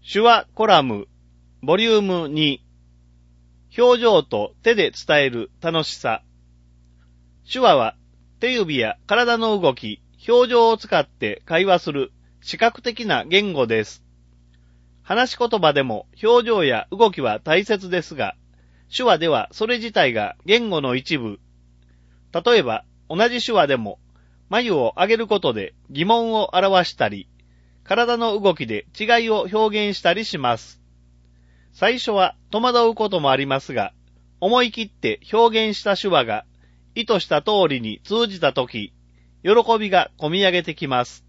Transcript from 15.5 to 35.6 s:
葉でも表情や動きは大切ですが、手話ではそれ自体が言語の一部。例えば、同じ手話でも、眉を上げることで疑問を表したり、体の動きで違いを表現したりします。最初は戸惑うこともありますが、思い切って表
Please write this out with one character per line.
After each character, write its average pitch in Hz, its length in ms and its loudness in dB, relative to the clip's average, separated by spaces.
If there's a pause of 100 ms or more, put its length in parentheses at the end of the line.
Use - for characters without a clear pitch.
葉 156 140 4
で 143 100 0
も 113 240 -8 (160)
表 233 220 4
情 214 180 0
や 120 280 -2
動 202 200 2
き 160 100 -10
は 110 180 -2
大 180 260 0
切 190 240 -4
で 175 120 -2
す 156 140 -16
が、 104 200 -6 (600)
手 254 80 -4
話 202 140 4
で 165 100 -2
は 123 240 0
そ 220 160 -6
れ 240 100 -2
自 226 140 -10
体 147 220 2
が 104 220 -4 (100)
言 220 240 2
語 160 120 -2
の 127 140 -2
一 147 220 -4
部。 110 220 -8 (960)
例 226 240 2
え 175 60 2
ば、 113 200 -4 (260)
同 208 200 0
じ 240 160 -6
手 247 60 -6
話 175 160 4
で 135 100 0
も、 104 220 -10 (500)
眉 226 220 -2
を 131 260 0
上 185 100 2
げ 226 100 2
る 220 100 -6
こ 202 120 0
と 131 140 -2
で 101 200 -8 (160)
疑 147 160 -4
問 226 280 0
を 214 200 -2
表 185 320 2
し - 100 -12
た 110 120 -2
り、 101 220 -10 (540)
体 233 340 0
の 226 220 -4
動 196 140 0
き 127 140 -8
で 107 180 -6 (140)
違 233 260 4
い 226 40 -4
を 208 220 0
表 214 380 0
現 190 80 -6
し - 40 -14
た 175 120 2
り 214 120 -4
し - 120 -8
ま 123 200 0
す。 - 240 -20 (920)
最 233 260 0
初 226 120 -4
は 190 240 0 (160)
戸 214 80 -2
惑 240 300 2
う 226 60 -4
こ 214 140 -2
と 185 100 -2
も 139 120 2
あ 135 60 4
り 139 80 -2
ま 135 140 -2
す 139 140 -12
が、 104 200 -4 (460)
思 233 240 4
い 226 80 -2
切 226 120 -10
っ 202 60 -10
て - 300 -4 (120)
表 220 380 2